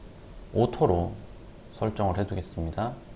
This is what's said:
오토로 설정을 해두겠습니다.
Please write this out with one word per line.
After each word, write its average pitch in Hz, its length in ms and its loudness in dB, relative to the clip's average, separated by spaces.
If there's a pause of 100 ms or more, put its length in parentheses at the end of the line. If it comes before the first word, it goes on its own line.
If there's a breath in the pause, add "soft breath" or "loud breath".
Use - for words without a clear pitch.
(540)
오토로 101 600 6 (600)
설정을 107 420 2
해두겠습니다. 95 760 -2 (220)